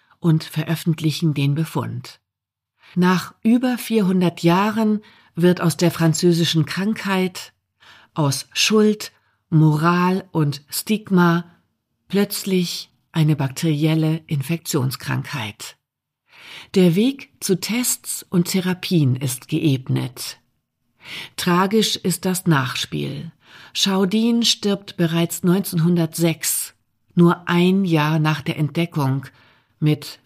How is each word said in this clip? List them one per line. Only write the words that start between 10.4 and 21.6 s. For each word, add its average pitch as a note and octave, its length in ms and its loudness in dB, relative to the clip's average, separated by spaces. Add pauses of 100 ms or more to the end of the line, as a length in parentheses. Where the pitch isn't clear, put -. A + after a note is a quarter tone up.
Stigma F3 760 0 (600)
plötzlich F#3+ 840 -2 (220)
eine D#3 240 2
bakterielle D#3+ 880 -2
Infektionskrankheit. C3 1500 -6 (960)
Der F3+ 200 6
Weg B3 360 0 (100)
zu F#3 200 0
Tests - 720 -6
und F3 160 0
Therapien F3 680 0
ist B2+ 340 -6
geebnet. C3 880 -4 (1000)
Tragisch F#3+ 600 0